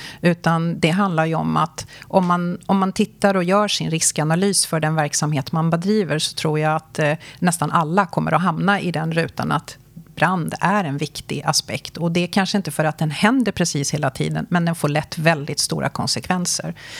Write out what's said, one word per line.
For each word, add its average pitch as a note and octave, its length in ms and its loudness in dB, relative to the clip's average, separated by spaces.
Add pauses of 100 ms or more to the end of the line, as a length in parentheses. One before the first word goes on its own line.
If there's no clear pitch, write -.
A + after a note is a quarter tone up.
(220)
Utan E3+ 580 2
det E3 100 -2
handlar E3+ 360 2
ju D#3+ 100 0
om D#3+ 220 0
att - 300 -2 (160)
om F#3 220 2
man, F3 400 0
om G3 120 2
man F#3+ 140 2
tittar G3+ 440 2
och F#3 80 2
gör G3+ 240 4
sin D#3+ 240 -2
riskanalys E3 720 2
för E3 140 -2
den D#3 160 0
verksamhet D3+ 560 0
man E3 180 2
bedriver E3+ 500 0
så - 160 -4
tror D3+ 240 0
jag D#3 160 2
att, - 240 -6
eh, D3+ 140 2 (260)
nästan E3 320 2
alla E3+ 340 2
kommer D#3 260 -2
att D#3+ 100 4
hamna F3+ 380 0
i F3+ 120 -2
den D#3+ 200 -2
rutan D#3+ 400 -2
att - 260 -4 (380)
brand E3+ 440 0
är G3 240 2
en C#3+ 140 -4
viktig C#3+ 480 -6
aspekt. - 520 -2
Och E3+ 140 -2
det F3 80 0
är F3 80 0
kanske F#3+ 300 2
inte F3+ 140 -4
för D#3 120 0
att D3+ 140 0
den D#3 140 0
händer G#3 400 2
precis D3+ 420 -2
hela D3 160 0
tiden, D#3 400 -2
men F3 160 2
den E3+ 100 0
får D3 140 0
lätt D3 280 -2
väldigt D3+ 420 0
stora D3+ 300 -2
konsekvenser. - 880 -2 (240)